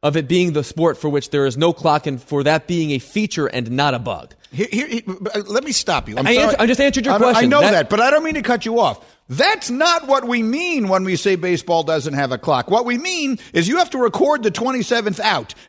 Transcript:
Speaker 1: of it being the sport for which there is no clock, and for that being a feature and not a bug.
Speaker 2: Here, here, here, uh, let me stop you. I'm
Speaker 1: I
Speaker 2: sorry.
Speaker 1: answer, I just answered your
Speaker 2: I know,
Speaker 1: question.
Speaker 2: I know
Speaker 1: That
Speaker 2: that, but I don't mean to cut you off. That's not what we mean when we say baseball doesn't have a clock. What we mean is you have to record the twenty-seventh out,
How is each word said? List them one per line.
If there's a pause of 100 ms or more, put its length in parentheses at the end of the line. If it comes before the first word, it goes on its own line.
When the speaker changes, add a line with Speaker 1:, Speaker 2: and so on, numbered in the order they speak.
Speaker 1:
of
it
being
the
sport
for
which
there
is
no
clock,
and
for
that
being
a
feature
and
not
a
bug. (180)
Speaker 2:
Here,
here,
here,
uh,
let
me
stop
you.
I'm
Speaker 1:
I
Speaker 2:
sorry.
Speaker 1:
answer,
I
just
answered
your
Speaker 2:
I
know,
Speaker 1:
question.
Speaker 2:
I
know
Speaker 1:
That
Speaker 2:
that,
but
I
don't
mean
to
cut
you
off. (240)
That's
not
what
we
mean
when
we
say
baseball
doesn't
have
a
clock.
What
we
mean (160)
is
you
have
to
record
the
twenty-seventh
out, (160)